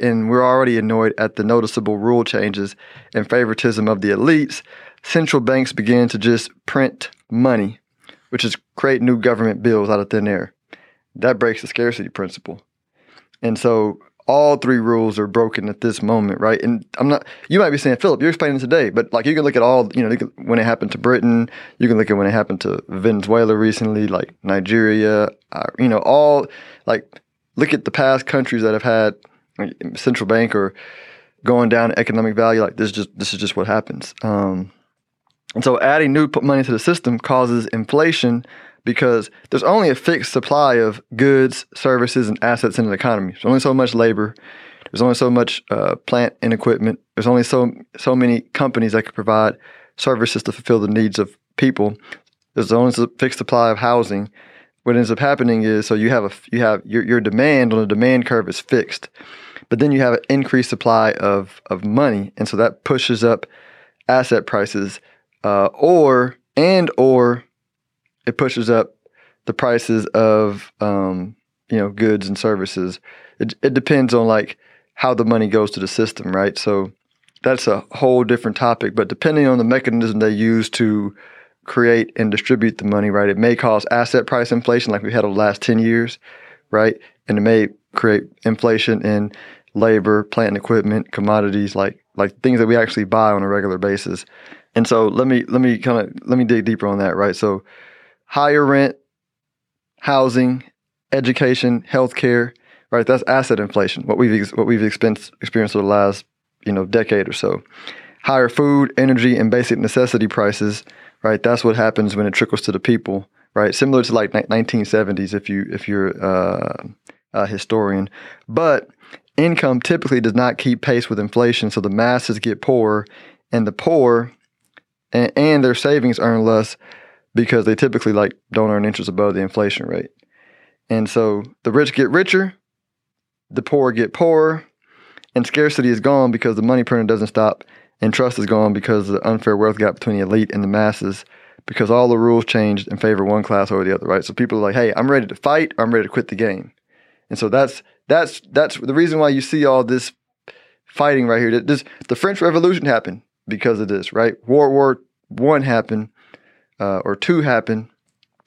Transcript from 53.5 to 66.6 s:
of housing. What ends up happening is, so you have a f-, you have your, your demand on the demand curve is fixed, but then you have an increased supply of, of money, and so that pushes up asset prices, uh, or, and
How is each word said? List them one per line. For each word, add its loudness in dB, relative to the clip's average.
of -2
housing. -2
What 0
ends 2
up -2
happening 0
is, 0
so -2
you 0
have 0
a -4
f-, -14
you -2
have 0
your, -2
your 2
demand 2
on 2
the 0
demand 2
curve 0
is -10
fixed, -2
but -2
then 2
you 2
have 2
an -2
increased 0
supply 2
of, -4
of -8
money, 0
and -4
so -8
that 0
pushes -2
up 2
asset 2
prices, -4
uh, 2
or, 2
and 2